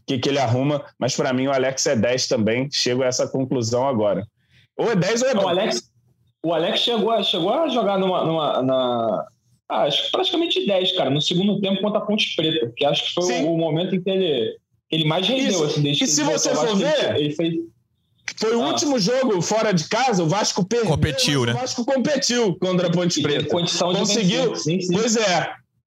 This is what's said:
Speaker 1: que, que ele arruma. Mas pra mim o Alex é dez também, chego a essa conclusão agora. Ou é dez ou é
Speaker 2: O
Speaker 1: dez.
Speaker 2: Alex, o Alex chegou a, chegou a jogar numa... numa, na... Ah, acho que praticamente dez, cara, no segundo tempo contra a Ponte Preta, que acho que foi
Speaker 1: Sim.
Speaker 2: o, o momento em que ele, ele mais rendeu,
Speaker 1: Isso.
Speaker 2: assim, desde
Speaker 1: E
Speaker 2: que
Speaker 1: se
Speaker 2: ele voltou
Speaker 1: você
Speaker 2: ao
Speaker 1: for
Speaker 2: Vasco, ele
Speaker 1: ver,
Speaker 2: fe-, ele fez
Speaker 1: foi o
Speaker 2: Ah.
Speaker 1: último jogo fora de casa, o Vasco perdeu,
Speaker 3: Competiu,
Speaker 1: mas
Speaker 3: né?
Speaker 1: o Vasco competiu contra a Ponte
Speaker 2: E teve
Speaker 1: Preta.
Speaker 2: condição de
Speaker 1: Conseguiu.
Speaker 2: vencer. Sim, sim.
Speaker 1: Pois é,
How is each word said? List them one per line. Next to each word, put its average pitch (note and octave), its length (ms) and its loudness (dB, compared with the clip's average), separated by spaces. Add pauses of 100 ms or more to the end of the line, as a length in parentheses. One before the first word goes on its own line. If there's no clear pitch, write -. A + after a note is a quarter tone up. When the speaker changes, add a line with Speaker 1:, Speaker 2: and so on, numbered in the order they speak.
Speaker 1:
que, C3+ 120 -2
que - 100 -2
ele C#3 100 2
arruma. C3+ 460 0 (160)
Mas B2 160 -2
pra C#3+ 160 0
mim C3 160 0
o C#3 40 0
Alex C3+ 340 0
é C#3+ 100 2
dez B2 320 0
também, B2 420 0
chego B2+ 320 0
a C3 40 2
essa B2+ 200 0
conclusão B2+ 600 -2
agora. G#2+ 360 0 (540)
Ou F3+ 140 0
é - 20 0
dez G#3 260 0
ou B3+ 80 2
é C4+ 40 2
Speaker 2:
O - 20 0
Speaker 1:
dez. G3 140 2
Speaker 2:
Alex, F#3 340 0 (600)
o E3 100 0
Alex F3 260 0
chegou A3+ 300 0
a, A3+ 140 2
chegou F#3 280 0
a D#4+ 160 0
jogar G3+ 300 0
numa... F#3 260 0
numa, D#3+ 380 0
na... A#2+ 640 0 (420)
Ah, - 140 0
acho - 220 0
que - 80 -6
praticamente - 520 0
dez, F#3 280 0
cara, D#3 180 0
no D3 100 0
segundo F#3+ 400 0
tempo G3 220 -2
contra G#3 160 0
a F#3+ 40 -2
Ponte G#3+ 340 -2
Preta, D#3 400 0
que C#3+ 80 -2
acho D3+ 240 0
que - 60 -6
foi F3 100 0
Speaker 1:
Sim. F3+ 220 0
Speaker 2:
o, E3 80 0
o E3 40 0
momento E3 380 0
em F3+ 40 -2
que F#3 80 -4
ele, D#3 460 0 (380)
ele D#3+ 140 0
mais F3 200 0
rendeu, C4 240 0
Speaker 1:
Isso. E3+ 140 0
Speaker 2:
assim, D3+ 180 0
desde C#3+ 220 0
Speaker 1:
E - 20 2
Speaker 2:
que - 60 -2
Speaker 1:
se - 80 2
Speaker 2:
ele D4 100 0
voltou - 100 0
Speaker 1:
você - 100 0
Speaker 2:
ao - 40 0
Speaker 1:
for B3 120 0
Speaker 2:
Vasco, G3+ 160 0
ele - 20 0
Speaker 1:
ver, D4+ 120 2 (180)
Speaker 2:
fe-, C3+ 60 0
ele D3 140 -2
fez E3+ 200 -2 (840)
Speaker 1:
foi A3 160 0
o A#3 80 0
Speaker 2:
Ah. C#4+ 60 -2
Speaker 1:
último D4 280 0
jogo A3 460 2
fora G#3+ 320 0
de D3+ 140 -2
casa, A3 340 2
o D#3+ 60 0
Vasco G3+ 360 0
perdeu, A3+ 260 0
Speaker 3:
Competiu, D3 500 0
Speaker 1:
mas A#2 80 2
Speaker 3:
né? A#2 60 0
Speaker 1:
o E3+ 40 -2
Vasco B3 260 -4
competiu A#3+ 760 0
contra F3+ 260 0
a F3 60 0
Ponte F3 260 0
Speaker 2:
E C#3 60 0
teve D3 140 0
Speaker 1:
Preta. D3+ 120 -4
Speaker 2:
condição F3 420 0
de G3 60 0
Speaker 1:
Conseguiu. G#3+ 520 2
Speaker 2:
vencer. - 60 -4
Sim, F3 260 -2
sim. F3 100 -2
Speaker 1:
Pois A3 240 2
é, F3+ 340 2 (360)